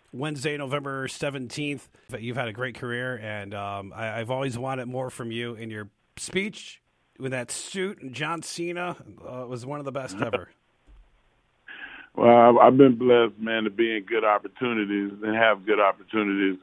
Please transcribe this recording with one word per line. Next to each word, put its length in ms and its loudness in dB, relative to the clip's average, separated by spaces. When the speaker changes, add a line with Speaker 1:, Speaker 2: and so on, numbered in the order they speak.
Speaker 1:
Wednesday, 440 -4
November 500 -6
seventeenth. 840 -6
You've 200 -8
had 100 -4
a 60 -8
great 220 -8
career, 460 -6
and, 320 -10
um, 420 -8
I, 240 -6
I've 120 -6
always 260 -4
wanted 300 -8
more 220 -8
from 220 -10
you 240 -8
in 140 -12
your 200 -12
speech 640 -6
with 120 -8
that 200 -6
suit 500 -8
and 120 -12
John 280 -6
Cena. 540 -8
Uh, 180 -12
it 60 -12
was 160 -10
one 140 -8
of 60 -10
the 80 -8
best 260 -8
ever. 340 -4
<laughs> 60 -20
Speaker 2:
Well, 200 8
I've, 220 10
I've 220 10
been 180 10
blessed, 400 4
man, 280 -2
to 40 0
be 260 0
in 100 -4
good 180 -2
opportunities 960 0
and 140 -2
have 320 2
good 120 4
opportunities, 840 0